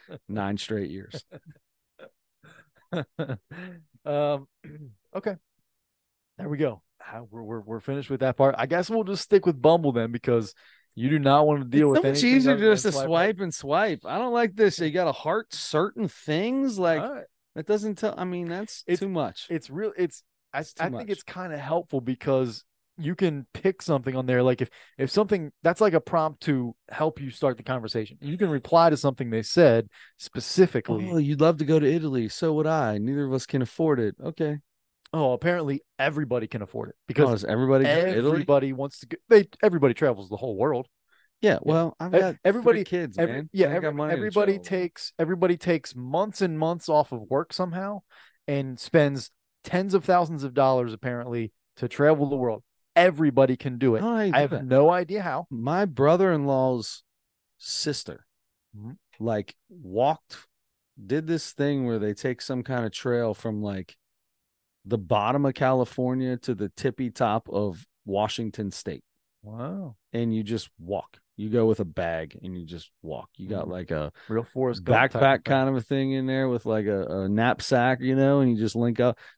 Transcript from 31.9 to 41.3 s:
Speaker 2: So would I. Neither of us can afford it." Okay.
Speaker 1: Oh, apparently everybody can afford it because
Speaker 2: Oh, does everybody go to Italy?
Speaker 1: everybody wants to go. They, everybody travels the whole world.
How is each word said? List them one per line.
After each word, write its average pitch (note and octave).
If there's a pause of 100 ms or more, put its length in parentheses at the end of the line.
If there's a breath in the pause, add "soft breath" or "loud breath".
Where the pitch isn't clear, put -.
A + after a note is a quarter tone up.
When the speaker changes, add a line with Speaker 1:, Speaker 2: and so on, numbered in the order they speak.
Speaker 2:
So D#3+
would D3+
I. C#3+
Neither C#3
of C3
us B2+
can C#3
afford C#3+
it." G#2+
Okay. D3+ (540)
Speaker 1:
Oh, D3
apparently D3+ (160)
everybody C3+
can A2
afford A2+
it - (120)
because C3
Speaker 2:
Oh, A#2+
does G2+
everybody C3
go C#3+
to F3
Italy? B2+
Speaker 1:
everybody C#3+
wants C#3
to -
go. - (120)
They, G#3 (160)
everybody D#3+
travels G#2
the G#2
whole A#2
world. B2 (540)